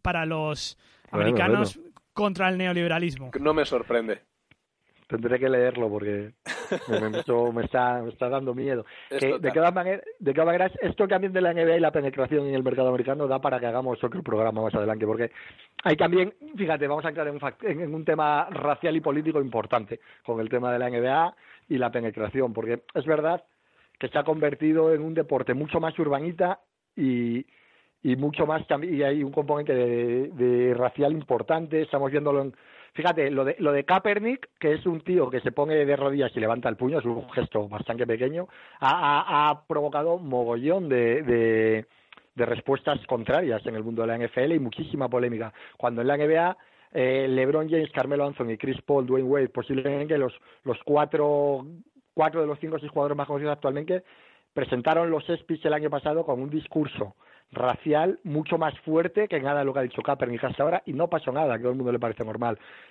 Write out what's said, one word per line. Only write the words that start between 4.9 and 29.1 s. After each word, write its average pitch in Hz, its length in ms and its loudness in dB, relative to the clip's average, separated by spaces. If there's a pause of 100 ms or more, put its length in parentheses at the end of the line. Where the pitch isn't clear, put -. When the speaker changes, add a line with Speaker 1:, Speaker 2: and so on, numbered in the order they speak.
Speaker 2:
Tendré 117 320 0
que 131 80 2
leerlo 123 420 2
porque 104 440 -4 (560)
me, 107 100 2
me, 110 100 0
me, 120 440 0
me 117 100 -2
está, 123 380 0
me 117 80 -8
está 123 180 -4
dando 135 260 -2
miedo. 131 320 -4 (240)
Speaker 3:
Es 135 100 -6
Speaker 2:
Que, 135 80 2
de 139 80 2
Speaker 3:
total. 156 180 -2
Speaker 2:
todas 170 200 4
maner-, 185 300 -2 (160)
de 143 140 0
todas 156 120 4
maneras, 175 260 2 (100)
esto 196 260 0
también 190 240 0
de 185 80 0
la 180 120 4
N 170 120 0
B 165 80 6
A 170 60 6
y - 20 2
la 160 140 4
penetración 139 520 0
en 139 80 -2
el 131 80 0
mercado 127 280 2
americano 131 360 0
da 131 140 0
para 131 180 0
que 120 100 -4
hagamos 123 360 -2
otro 110 180 -4
programa 110 400 0
más 110 140 0
adelante, 110 300 0
porque 113 260 -2 (500)
hay 160 140 2
también, 180 380 2 (240)
fíjate, 156 300 0
vamos 151 180 -2
a - 20 -4
entrar 151 220 -4
en 143 60 -6
un 143 40 -10
fac-, 139 240 -8
en, 170 160 -2
en 160 160 -6
un 160 80 -8
tema 151 460 2
racial 156 480 -2
y - 20 -2
político 151 400 0
importante 117 600 -2 (240)
con 113 160 -2
el 110 80 -4
tema 123 240 0
de 120 60 0
la 123 100 -2
N 120 100 -2
B 123 80 0
A 160 260 0 (360)
y 147 80 0
la 123 120 0
penetración, 113 600 -2
porque 113 320 -4 (100)
es 135 120 -2
verdad 156 400 0 (520)
que 127 120 -6
se 151 100 -2
ha 143 60 0
convertido 156 680 2
en 151 80 2
un 160 120 -6
deporte 143 400 0
mucho 151 260 -2
más 160 180 -4
urbanita 165 600 0 (380)
y, 123 480 0 (580)
y 127 140 4
mucho 147 280 0
más 156 220 0
tambi-, 156 260 -2
y 143 100 2
hay 143 200 2